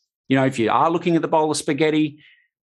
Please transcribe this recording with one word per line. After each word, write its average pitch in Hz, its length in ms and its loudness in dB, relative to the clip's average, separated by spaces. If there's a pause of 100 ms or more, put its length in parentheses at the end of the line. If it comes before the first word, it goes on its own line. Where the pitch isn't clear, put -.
(300)
you 135 80 2
know, 135 80 2
if 131 140 -2
you 110 100 0
are 131 200 2
looking 170 260 0
at 160 60 2
the 160 60 -4
bowl 156 240 0
of 147 60 -4
spaghetti, 151 640 -2 (440)